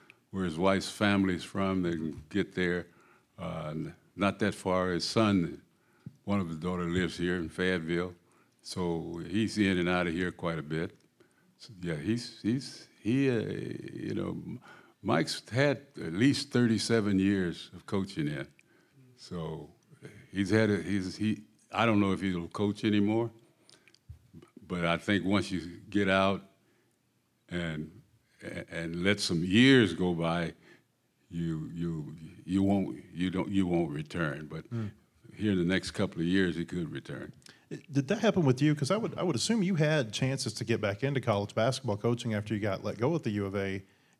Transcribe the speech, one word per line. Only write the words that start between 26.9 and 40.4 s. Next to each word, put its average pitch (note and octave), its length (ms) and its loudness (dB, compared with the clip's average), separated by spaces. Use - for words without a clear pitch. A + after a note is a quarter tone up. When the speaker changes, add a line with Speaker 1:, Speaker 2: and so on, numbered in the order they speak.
Speaker 1:
and, E2 400 -6
a-, F2 220 -10
and E2 300 -4
let G2+ 160 4
some E2+ 240 0
years A2+ 480 6
go F2+ 220 0
by, E2 400 0
you, D#2+ 440 -4
you, D#2+ 400 -6
you F#2+ 160 2
won't, G2 400 2
you F2+ 180 -2
don't, F2+ 200 -2
you G2 160 2
won't E2+ 240 2
return. D2+ 600 -4
But D#2+ 160 -10
Speaker 2:
Hmm. A2+ 200 -6
Speaker 1:
here G#2+ 180 0
in F#2 60 4
the F2 60 2
next F#2 260 0
couple F2+ 320 -2
of E2 40 0
years, F2+ 300 4
he E2+ 80 -2
could F2 260 -6
return. C#2+ 420 -10
Speaker 2:
Did C3+ 160 0
that G3+ 100 2
happen F#3+ 260 4
with B2+ 160 4
you? D3+ 140 4
'Cause D3 160 0
I G3 60 2
would, G#3 200 -4
I - 60 -4
would F3 140 0
assume A3+ 260 0
you F#3 140 2
had D3 360 2
chances C3 420 -2